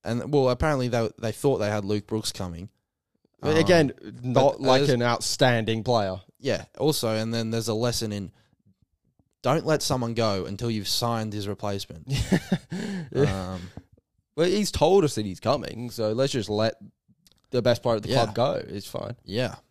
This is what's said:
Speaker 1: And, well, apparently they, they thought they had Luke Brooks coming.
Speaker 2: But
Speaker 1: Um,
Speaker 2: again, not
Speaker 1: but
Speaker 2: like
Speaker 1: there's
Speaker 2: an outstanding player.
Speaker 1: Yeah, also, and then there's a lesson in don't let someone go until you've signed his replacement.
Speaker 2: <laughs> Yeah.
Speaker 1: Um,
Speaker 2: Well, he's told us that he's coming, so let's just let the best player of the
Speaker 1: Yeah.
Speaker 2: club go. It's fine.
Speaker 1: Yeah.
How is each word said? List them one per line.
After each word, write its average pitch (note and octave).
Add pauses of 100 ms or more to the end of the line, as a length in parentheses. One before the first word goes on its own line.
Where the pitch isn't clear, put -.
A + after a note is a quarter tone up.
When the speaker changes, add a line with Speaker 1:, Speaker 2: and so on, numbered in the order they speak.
Speaker 1:
And, A#2+
well, C3
apparently B2+
they, A2+
they A2+
thought C3+
they G#2
had G#2
Luke G2+
Brooks G#2+
coming. F2+ (720)
Speaker 2:
But D3+
Speaker 1:
Um, D#3
Speaker 2:
again, E3 (280)
not B2
Speaker 1:
but C3+
Speaker 2:
like C3
Speaker 1:
there's C#3+
Speaker 2:
an A#2+
outstanding A#2
player. G2+ (220)
Speaker 1:
Yeah, G#2 (120)
also, A#2+
and A2+
then A2+
there's A2+
a A2
lesson A2+
in G2 (1120)
don't C#3+
let D3
someone B2
go G#2+
until G2+
you've G#2+
signed A2+
his G2+
replacement. G2+
Speaker 2:
<laughs> F3+
Yeah. F#2+
Speaker 1:
Um, F2+ (720)
Speaker 2:
Well, E3
he's G3
told F3+
us C#3
that G#2+
he's F#2
coming, A2+
so A2
let's C3+
just G#2+
let G#2+ (760)
the B2
best A#2
player A#2
of G#2
the -
Speaker 1:
Yeah. B2+
Speaker 2:
club G#2+
go. B2
It's G2+
fine. -
Speaker 1:
Yeah. A2+ (160)